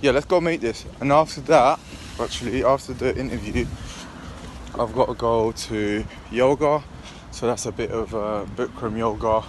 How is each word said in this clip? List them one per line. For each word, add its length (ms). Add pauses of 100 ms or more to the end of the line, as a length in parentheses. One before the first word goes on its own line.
Yeah, 100
let's 140
go 160
make 200
this. 240 (140)
And 120
after 300
that, 380 (400)
actually, 440
after 300
the 240
interview, 480 (1120)
I've 160
got 140
to 60
go 380
to 540 (260)
yoga. 520 (480)
So 160
that's 180
a 60
bit 200
of, 220
uh, 320 (100)
Bikram 420
yoga. 520